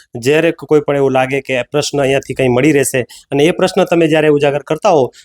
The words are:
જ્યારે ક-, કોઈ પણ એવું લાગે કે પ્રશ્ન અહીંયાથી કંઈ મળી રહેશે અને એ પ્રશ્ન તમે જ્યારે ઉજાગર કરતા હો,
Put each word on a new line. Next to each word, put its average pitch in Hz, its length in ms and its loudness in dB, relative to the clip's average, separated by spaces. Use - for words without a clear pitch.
જ્યારે 147 360 0
ક-, 160 180 -8
કોઈ 151 120 2
પણ 147 160 -2
એવું 135 160 0
લાગે 131 280 0
કે 131 220 -4
પ્રશ્ન 143 400 -4
અહીંયાથી 135 320 -2
કંઈ 131 140 0
મળી 123 240 2
રહેશે 135 300 0
અને - 420 -4
એ 170 60 4
પ્રશ્ન 180 340 0
તમે 170 220 2
જ્યારે 156 220 0
ઉજાગર 147 340 0
કરતા 156 260 -4
હો, 147 220 2